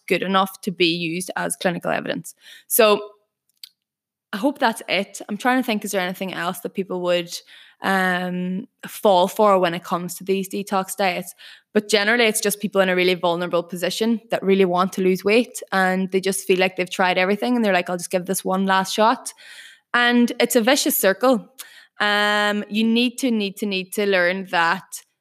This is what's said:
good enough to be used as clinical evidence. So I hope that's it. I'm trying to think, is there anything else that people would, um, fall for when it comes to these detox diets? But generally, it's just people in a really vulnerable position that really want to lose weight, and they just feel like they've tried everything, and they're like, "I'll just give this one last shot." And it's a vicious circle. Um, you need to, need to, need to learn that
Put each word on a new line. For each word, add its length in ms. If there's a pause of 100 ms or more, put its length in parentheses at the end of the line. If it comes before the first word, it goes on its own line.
good 160
enough 380
to 100
be 240
used 400
as 220
clinical 340
evidence. 440 (320)
So 480 (1160)
I 60
hope 220
that's 280
it. 400
I'm 100
trying 220
to 60
think, 180
is 80
there 80
anything 340
else 260
that 160
people 260
would, 340 (460)
um, 840 (200)
fall 400
for 300
when 160
it 100
comes 320
to 80
these 240
detox 480
diets? 380 (400)
But 160
generally, 360
it's 160
just 180
people 220
in 80
a 60
really 200
vulnerable 480
position 680
that 140
really 220
want 280
to 80
lose 220
weight, 480
and 400
they 100
just 240
feel 140
like 160
they've 140
tried 280
everything, 380
and 100
they're 80
like, 160
"I'll 80
just 140
give 160
this 180
one 220
last 260
shot." 400 (600)
And 440
it's 160
a 60
vicious 340
circle. 560 (480)
Um, 680
you 140
need 360
to, 120
need 260
to, 80
need 280
to 120
learn 460
that 520 (180)